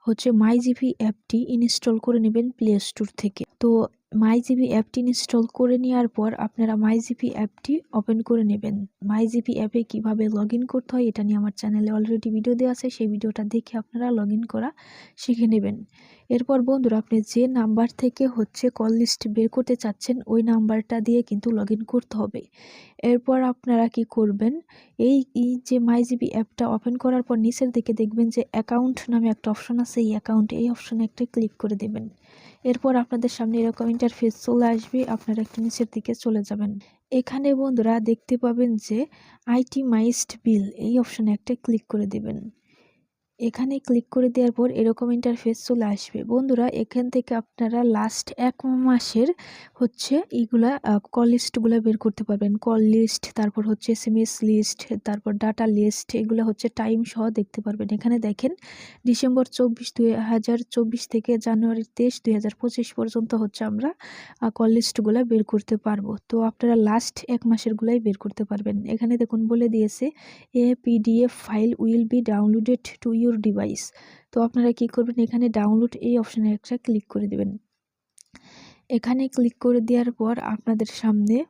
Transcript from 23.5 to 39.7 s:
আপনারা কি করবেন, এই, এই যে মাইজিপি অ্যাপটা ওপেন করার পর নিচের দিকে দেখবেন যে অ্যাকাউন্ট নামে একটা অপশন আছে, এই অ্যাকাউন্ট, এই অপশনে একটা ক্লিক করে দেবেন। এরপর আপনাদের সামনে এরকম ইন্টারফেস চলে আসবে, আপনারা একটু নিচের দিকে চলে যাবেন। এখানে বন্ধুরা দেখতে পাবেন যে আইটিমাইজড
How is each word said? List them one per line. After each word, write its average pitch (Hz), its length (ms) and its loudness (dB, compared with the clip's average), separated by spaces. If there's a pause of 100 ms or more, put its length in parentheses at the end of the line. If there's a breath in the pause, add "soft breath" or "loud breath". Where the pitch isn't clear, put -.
আপনারা 233 340 2 (100)
কি 233 80 0 (140)
করবেন, 214 360 2 (440 soft breath)
এই, 254 200 4 (260)
এই 247 240 0
যে 254 120 2
মাইজিপি 240 560 2
অ্যাপটা 226 300 -2 (100)
ওপেন 240 180 -2 (100)
করার 254 240 2
পর 240 80 0 (100)
নিচের 247 300 0
দিকে 233 260 0
দেখবেন 226 340 0
যে 240 60 0 (120)
অ্যাকাউন্ট 247 440 0 (140)
নামে 226 180 2
একটা - 240 -2
অপশন 240 260 -4
আছে, 247 220 -2
এই 220 140 2
অ্যাকাউন্ট, 214 460 0
এই 233 120 2
অপশনে 226 360 -4
একটা - 140 -6 (100)
ক্লিক 226 280 -2
করে 214 220 -2
দেবেন। 220 260 -8 (600 soft breath)
এরপর 254 340 0
আপনাদের 240 340 -2
সামনে 226 240 -2
এরকম 226 340 -2
ইন্টারফেস 233 380 0 (120)
চলে 240 200 2
আসবে, 233 340 0 (160)
আপনারা 220 300 -4
একটু - 200 -8
নিচের 226 300 -2
দিকে 226 180 -6 (100)
চলে 220 260 0
যাবেন। 208 220 -4 (400 loud breath)
এখানে 262 380 0 (120)
বন্ধুরা 233 380 2
দেখতে 226 440 0
পাবেন 240 260 2 (180)
যে 214 120 -2 (560 soft breath)
আইটিমাইজড 247 760 0 (120)